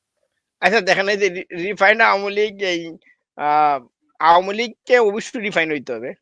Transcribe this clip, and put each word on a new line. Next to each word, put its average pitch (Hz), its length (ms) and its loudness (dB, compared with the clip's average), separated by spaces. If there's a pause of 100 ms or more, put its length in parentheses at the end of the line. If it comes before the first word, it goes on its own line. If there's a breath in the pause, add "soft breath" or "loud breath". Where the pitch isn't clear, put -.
(600)
আচ্ছা, 196 200 2
দেখেন, 185 280 0
এই 208 80 0
যে 196 120 0
রি-, 180 280 -10
রিফাইন্ড 202 460 2
আওয়ামী 202 320 0
লীগ, 202 280 -2
এই, 170 340 -6 (400)
আহ, 147 500 0 (320)
আওয়ামী 180 360 4
লীগকে 233 440 0
অবশ্যই 226 420 0
রিফাইন 170 300 -2
হইতে 135 220 -6
হবে, 120 300 -10